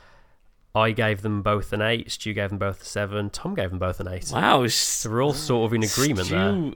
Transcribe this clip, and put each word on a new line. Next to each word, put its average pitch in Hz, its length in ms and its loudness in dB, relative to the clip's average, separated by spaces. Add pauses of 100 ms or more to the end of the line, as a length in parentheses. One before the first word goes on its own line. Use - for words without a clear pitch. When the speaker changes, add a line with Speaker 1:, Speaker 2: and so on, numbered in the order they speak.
(760)
Speaker 1:
I 110 140 4
gave 107 320 0
them 107 180 -2
both 101 320 0
an 107 80 0
eight, 117 300 -2
Stu - 240 -6
gave 101 160 -2
them 101 80 -6
both 98 240 -4
a - 20 -14
seven, 101 460 -4
Tom - 240 -6
gave 101 160 -2
them 90 80 -6
both 90 200 -2
an 90 100 0
eight. 92 220 -6
Speaker 2:
Wow, 135 360 4
Speaker 1:
So - 440 0
we're 117 140 2
all 147 80 4
sort 123 320 2
of 110 80 0
in 113 100 2
agreement 107 440 2
Speaker 2:
Stu, 92 80 -2
Speaker 1:
there. 143 420 2